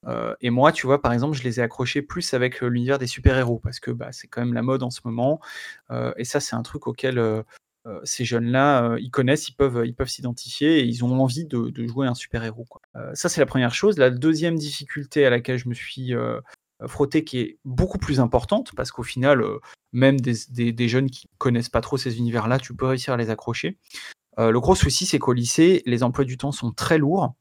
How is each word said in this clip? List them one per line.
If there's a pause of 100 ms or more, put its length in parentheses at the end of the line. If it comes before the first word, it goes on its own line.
Euh,
et
moi,
tu
vois,
par
exemple,
je
les
ai
accrochés
plus
avec,
euh,
l'univers
des
super-héros
parce
que,
bah,
c'est
quand
même
la
mode
en
ce
moment. (500)
Euh,
et
ça,
c'est
un
truc
auquel,
euh, (460)
euh,
ces
jeunes-là,
euh,
ils
connaissent,
ils
peuvent,
ils
peuvent
s'identifier
et
ils
ont
envie
de,
de
jouer
un
super-héros,
quoi. (140)
Euh,
ça,
c'est
la
première
chose.
La
deuxième
difficulté
à
laquelle
je
me
suis,
euh, (460)
frotté,
qui
est
beaucoup
plus
importante,
parce
qu'au
final,
euh, (340)
même
des, (160)
des,
des
jeunes
qui (100)
connaissent
pas
trop
ces
univers-là,
tu
peux
réussir
à
les
accrocher. (600)
Euh,
le
gros
souci,
c'est
qu'au
lycée,
les
emplois
du
temps
sont
très
lourds